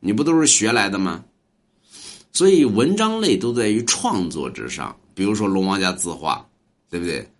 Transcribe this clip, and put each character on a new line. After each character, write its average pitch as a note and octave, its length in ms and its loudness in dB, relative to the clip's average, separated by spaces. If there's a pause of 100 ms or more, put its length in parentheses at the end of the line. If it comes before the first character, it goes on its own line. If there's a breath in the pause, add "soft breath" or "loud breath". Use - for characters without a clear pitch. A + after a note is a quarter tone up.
你 F#2 120 -2
不 B2 120 0
都 D#3+ 160 4
是 D3+ 60 4
学 A2 260 2
来 G#2 180 2
的 G2 80 -4
吗？ F2 260 -4 (1040 loud breath)
所 F#3 180 2
以 F3 160 6
文 B2 320 2
章 A3 240 0
类 E3 160 2
都 A#2 160 -2
在 A#2 160 0
于 G#2+ 160 2
创 G#2+ 440 -2
作 C#2+ 220 -8
之 A#1+ 180 -12
上， B1+ 260 -10 (200)
比 F#2 80 -4
如 G#2 140 0
说 G#2 100 0
龙 F#2+ 180 2
王 F#2+ 160 0
家 F#2 120 0
字 F2 180 -6
画， D2 340 -6 (460)
对 F2 80 -6
不 F2 80 -6
对？ C2+ 180 -6 (160)